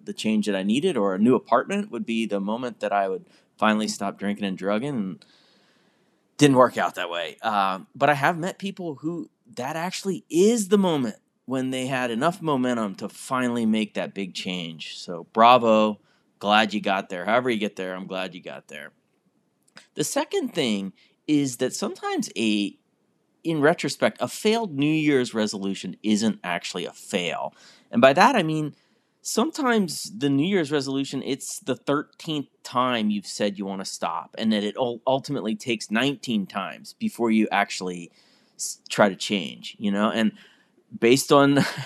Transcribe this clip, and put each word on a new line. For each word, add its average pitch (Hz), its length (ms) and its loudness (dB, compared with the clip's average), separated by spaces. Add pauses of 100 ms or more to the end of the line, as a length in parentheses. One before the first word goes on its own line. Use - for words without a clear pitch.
the 101 120 -10
change 110 320 0
that 101 100 -2
I 95 60 -2
needed, 139 340 0
or 98 180 0
a 92 40 -4
new 120 160 6
apartment 104 560 0
would 113 160 -8
be 113 180 -2
the 101 160 -2
moment 113 400 -6
that 101 120 -4
I 98 160 0
would 90 180 -8 (320)
finally 107 300 4
stop 101 300 -6
drinking 101 280 -4
and 92 100 -4
drugging, 107 380 -4
and 92 300 -6 (1120)
didn't 139 180 8
work 120 220 6
out 87 160 0
that 90 160 -6
way. 85 320 -6
Um, 98 520 -2
but 139 140 2
I 147 60 6
have 151 240 0
met 170 200 -6
people 190 380 -8
who 165 320 -8 (280)
that 139 200 -6
actually 180 540 -6
is 202 380 4
the 208 100 4
moment 147 380 2 (280)
when 131 260 -2
they 131 160 -4
had 127 240 -2
enough 147 300 0
momentum 127 540 0
to 107 140 -10
finally 120 580 -2
make 107 280 0
that 87 200 -6
big 98 200 -8
change. 82 640 -10
So 87 340 -12
bravo, 110 640 6 (400)
glad 104 340 2
you 104 80 -4
got 98 280 -2
there. 90 160 -8
However 123 260 0
you 110 80 0
get 104 180 -6
there, 95 180 -6
I'm 92 120 -12
glad 92 280 -8
you 87 80 -16
got 73 260 -16
there. 73 240 -16 (1040)
The 151 100 -2
second 311 500 -2
thing 104 380 -2 (340)
is 143 300 0
that 127 180 -2
sometimes 370 640 -4
a, 104 400 0 (640)
in 160 200 -2
retrospect, 139 580 2
a 123 80 -2
failed 214 500 -2
New 147 140 2
Year's 147 400 2
resolution 98 680 -4
isn't 107 420 2
actually 87 400 -6
a - 80 -10
fail. 80 640 -6 (360)
And 120 120 4
by 135 100 10
that, 226 240 6
I 190 60 2
mean, 156 320 -2 (480)
sometimes 233 960 0
the 143 100 0
New 139 180 2
Year's 175 240 0
resolution, 139 520 -2
it's - 380 -8
the 127 160 -4
thirteenth 147 720 -4 (140)
time 120 460 0
you've 104 180 -2
said 104 320 -4
you 101 60 -6
wanna 95 220 -8
stop, 85 500 -8
and 110 160 0
that 104 120 0
it 104 120 -4
ul-, 120 300 -4
ultimately 131 480 -2
takes 113 360 -6
nineteen 113 560 -2
times 85 460 -10
before 113 380 -2
you 110 200 4
actually 90 600 -4 (440)
s-, - 260 -10 (100)
try 107 180 4
to 92 80 -2
change, 71 640 -6
you 104 120 -2
know? 104 200 2
And 107 220 0 (640)
based - 360 4
on, 143 260 6 (280)